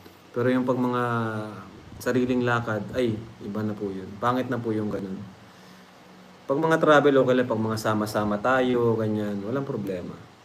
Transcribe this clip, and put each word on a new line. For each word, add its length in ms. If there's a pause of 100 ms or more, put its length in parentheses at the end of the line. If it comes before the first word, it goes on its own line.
(360)
Pero 160
yung 160
pag 100
mga 260 (920)
sariling 480
lakad, 380 (100)
ay, 220 (260)
iba 220
na 100
po 160
yun. 220 (100)
Pangit 300
na 80
po 100
yung 220
ganun. 260 (1300)
Pag 160
mga 160
travel, 380 (100)
okay 80
lang. 160
Pag 140
mga 180
sama-sama 560
tayo, 640
ganyan, 420
walang 240
problema. 480 (320)